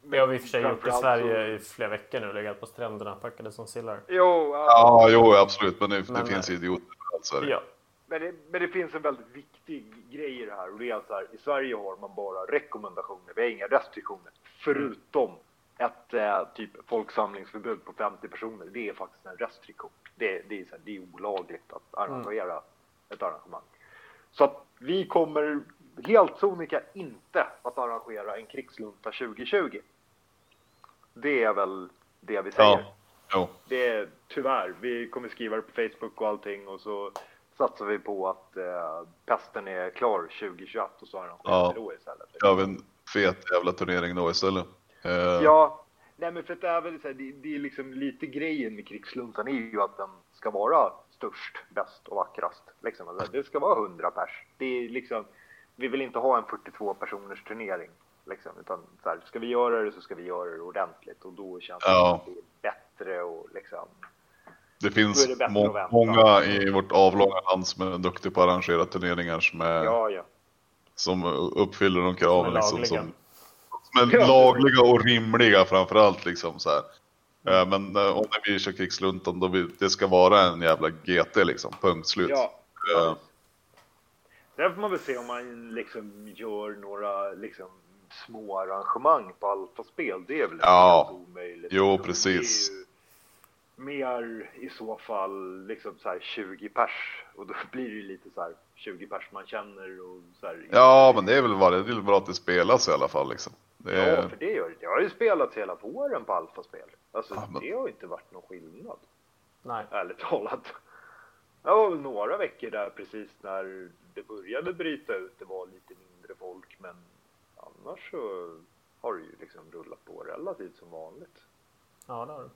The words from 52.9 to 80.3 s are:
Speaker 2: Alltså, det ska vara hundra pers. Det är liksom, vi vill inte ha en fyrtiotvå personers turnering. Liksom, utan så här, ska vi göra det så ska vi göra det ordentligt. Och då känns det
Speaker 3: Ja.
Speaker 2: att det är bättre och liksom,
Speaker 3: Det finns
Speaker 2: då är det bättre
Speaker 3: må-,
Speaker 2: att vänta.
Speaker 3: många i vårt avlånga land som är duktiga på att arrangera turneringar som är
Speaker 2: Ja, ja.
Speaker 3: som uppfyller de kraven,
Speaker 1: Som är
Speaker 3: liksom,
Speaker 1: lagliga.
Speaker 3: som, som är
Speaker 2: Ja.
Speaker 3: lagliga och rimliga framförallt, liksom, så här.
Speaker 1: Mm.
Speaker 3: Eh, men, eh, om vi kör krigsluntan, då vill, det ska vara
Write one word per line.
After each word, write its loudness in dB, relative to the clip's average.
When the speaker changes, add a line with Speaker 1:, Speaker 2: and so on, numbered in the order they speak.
Speaker 2:
Alltså, -10
det -6
ska -8
vara 2
hundra -6
pers. -8
Det -8
är -12
liksom, -10
vi -6
vill -4
inte -8
ha 2
en -2
fyrtiotvå -10
personers -14
turnering. -12
Liksom, -16
utan -12
så -6
här, -6
ska -14
vi -8
göra 0
det -4
så -20
ska -16
vi -16
göra -8
det -14
ordentligt. -10
Och -18
då -16
känns -16
det 4
Speaker 3:
Ja. 6
Speaker 2:
att -8
det -6
är -6
bättre -12
och -12
liksom, -16
Speaker 3:
Det -2
finns 4
Speaker 2:
då -4
är -4
det -10
bättre -2
Speaker 3:
må-, 4
Speaker 2:
att -4
vänta. -6
Speaker 3:
många 8
i 0
vårt -2
avlånga 6
land 0
som -4
är -6
duktiga -4
på 4
att 6
arrangera 2
turneringar -4
som -2
är 0
Speaker 2:
Ja, 0
ja. -8
Speaker 3:
som -2
uppfyller 2
de 0
kraven, 2
Speaker 1:
Som 0
är -4
Speaker 3:
liksom, -2
Speaker 1:
lagliga. -8
Speaker 3:
som, 2
som 6
är 8
Speaker 2:
Ja. 8
Speaker 3:
lagliga 8
och 8
rimliga 6
framförallt, 6
liksom, -6
så -2
här. 2
Speaker 1:
Mm. 4
Speaker 3:
Eh, 2
men, -6
eh, 2
om 0
vi 0
kör -6
krigsluntan, -4
då 0
vill, 0
det 0
ska 0
vara 8